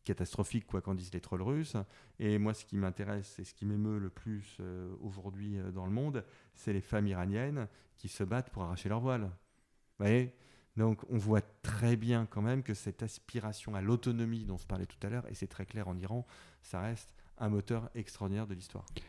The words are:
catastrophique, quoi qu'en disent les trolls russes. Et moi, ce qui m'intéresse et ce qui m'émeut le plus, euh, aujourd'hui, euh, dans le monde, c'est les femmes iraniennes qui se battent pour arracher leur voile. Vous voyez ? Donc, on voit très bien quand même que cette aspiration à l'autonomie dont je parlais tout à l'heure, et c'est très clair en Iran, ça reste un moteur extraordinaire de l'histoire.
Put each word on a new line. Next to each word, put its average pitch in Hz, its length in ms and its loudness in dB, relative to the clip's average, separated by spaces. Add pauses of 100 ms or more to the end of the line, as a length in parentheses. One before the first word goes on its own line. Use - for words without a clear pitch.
catastrophique, 101 640 0
quoi 92 160 -2
qu'en 98 120 0
disent 90 200 -4
les 90 60 -2
trolls 90 220 -2
russes. 147 340 0 (420)
Et 104 200 4
moi, 107 140 4
ce - 140 -6
qui 98 100 -2
m'intéresse 98 600 -2
et 95 60 -8
ce - 100 -16
qui - 100 -8
m'émeut 104 340 2
le 98 120 -2
plus, 104 500 -8
euh, 90 400 -6
aujourd'hui, 98 580 -6
euh, 92 140 -4
dans 92 140 -4
le 95 60 0
monde, 131 320 0 (300)
c'est - 200 -2
les 95 80 2
femmes 104 240 2
iraniennes 101 600 0 (280)
qui - 120 -8
se - 140 -2
battent 113 280 0
pour 95 140 -4
arracher 90 260 -2
leur 113 100 2
voile. 123 220 0
Vous - 840 -8
voyez ? 123 300 6 (420)
Donc, 110 320 6
on 120 80 2
voit 107 240 6 (220)
très 117 340 4
bien 113 300 4
quand 104 160 -2
même 127 200 2
que 110 120 0
cette - 280 -4
aspiration 107 720 -6
à 98 60 0
l'autonomie 117 640 2
dont 95 140 -2
je - 80 -10
parlais 92 200 -2
tout - 180 -10
à 101 60 -2
l'heure, 120 200 -4
et - 40 -8
c'est 98 140 -4
très - 160 -8
clair 101 240 -6
en 90 80 -2
Iran, 104 300 -2 (360)
ça - 180 -6
reste 110 340 -6 (240)
un 110 100 0
moteur 107 460 0
extraordinaire 104 520 -2
de 101 80 -6
l'histoire. 95 300 -10 (240)